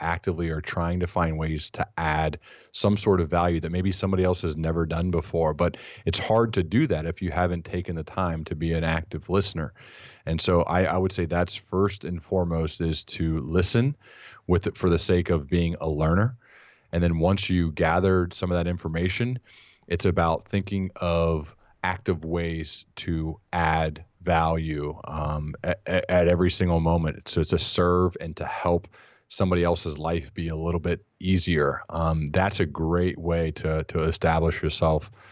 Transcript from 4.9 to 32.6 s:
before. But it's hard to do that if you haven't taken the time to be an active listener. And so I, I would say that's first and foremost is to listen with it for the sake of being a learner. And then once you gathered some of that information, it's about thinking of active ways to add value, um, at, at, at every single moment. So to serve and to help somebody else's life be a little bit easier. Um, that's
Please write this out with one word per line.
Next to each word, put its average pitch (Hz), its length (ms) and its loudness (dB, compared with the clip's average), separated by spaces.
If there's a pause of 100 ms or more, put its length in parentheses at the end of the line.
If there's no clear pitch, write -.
before. 82 420 0
But 85 240 0 (300)
it's 101 120 0
hard 113 360 2
to 95 80 2
do 107 240 0
that 80 180 -2
if 82 160 -6
you 90 100 -2
haven't 87 360 0
taken 90 280 -6
the 80 80 -6
time 82 420 -4
to 80 120 -8
be 82 160 -2
an 82 120 0
active 80 440 -4
listener. 85 460 -2 (500)
And 82 160 -2
so 87 220 4
I, 92 220 2
I 80 120 0
would 92 160 0
say 87 140 -2
that's 87 280 0
first 98 500 -2
and 85 200 -6
foremost 85 560 0
is 82 240 -2
to 80 360 -2
listen 90 540 2 (520)
with 87 200 2
it - 120 -4
for 92 100 2
the 85 100 4
sake 90 300 2
of 78 180 0
being 85 360 2
a 80 80 -2
learner. 85 480 2 (520)
And 85 140 0
then 85 140 2
once 92 320 2
you 87 220 2
gathered 90 600 2
some 90 180 -4
of 87 60 2
that 85 100 0
information, 90 720 -2 (500)
it's 87 180 0
about 82 420 2
thinking 95 480 -2
of 85 580 0 (300)
active 90 400 -4
ways 82 600 -6 (100)
to 80 460 -4 (120)
add 80 520 0 (160)
value, 80 840 0
um, 76 480 -6 (120)
at, 90 220 -2
at, 90 220 0
at 87 200 4
every 87 220 4
single 87 280 2
moment. 82 480 0
So - 160 0
to 85 160 0
serve 90 600 2
and 82 160 -10
to 80 80 -8
help 87 420 -2 (400)
somebody 90 380 2
else's 82 340 0
life 82 340 -4
be 85 140 -6
a 82 80 -4
little 82 240 -2
bit 85 260 -2 (140)
easier. 87 640 2 (100)
Um, 80 400 0
that's 95 300 2